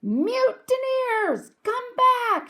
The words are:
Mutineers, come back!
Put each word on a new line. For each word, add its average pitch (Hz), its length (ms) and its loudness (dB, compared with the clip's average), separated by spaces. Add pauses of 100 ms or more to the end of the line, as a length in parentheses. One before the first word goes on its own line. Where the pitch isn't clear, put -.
Mutineers, 480 1500 -2 (100)
come 480 340 -6
back! 480 540 2